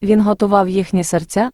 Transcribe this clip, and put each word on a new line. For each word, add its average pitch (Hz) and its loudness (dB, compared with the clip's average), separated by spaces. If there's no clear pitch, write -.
він 214 2
готував 202 2
їхні 185 -2
серця, 185 -2